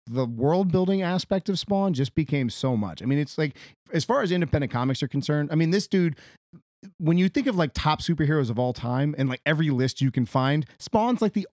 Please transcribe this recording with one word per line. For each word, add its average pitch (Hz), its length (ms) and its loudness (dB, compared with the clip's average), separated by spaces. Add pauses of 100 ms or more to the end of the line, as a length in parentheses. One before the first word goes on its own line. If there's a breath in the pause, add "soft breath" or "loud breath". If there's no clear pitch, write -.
(100)
the 127 160 0
world-building 180 720 2
aspect 185 480 -2
of 185 120 -2
Spawn 196 340 0
just 131 220 -2
became 139 340 0
so 127 260 -2
much. 95 240 -4
I 92 60 -12
mean, 139 140 2
it's - 180 -4
like, 156 180 -2 (360 loud breath)
as 165 120 0
far 277 160 0
as 180 120 0
independent 156 400 0
comics 127 280 0
are 143 60 -2
concerned, 147 460 -2
I - 20 -4
mean, 165 160 2
this 202 160 0
dude, 175 300 2 (840 loud breath)
when 170 200 2
you 185 100 4
think 277 180 0
of, 240 80 0
like, 160 180 0
top 151 300 0
superheroes 147 480 0
of 113 80 -4
all 123 140 0
time 131 440 -2
and, 135 120 0
like, 127 180 -6
every 151 240 2
list 131 300 0
you 135 100 2
can 123 160 0
find, 135 400 0 (140 loud breath)
Spawn's, 233 420 0
like, 208 120 2
the 196 180 -2